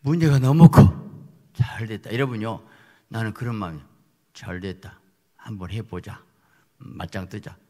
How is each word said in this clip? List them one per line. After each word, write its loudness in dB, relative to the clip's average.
문제가 0
너무 8
커. 8
잘 -6
됐다. -12
여러분요, -6
나는 -6
그런 -8
마음이에요. -10
잘 -14
됐다. -14
한번 -16
해보자. -14
맞짱 -14
뜨자. -18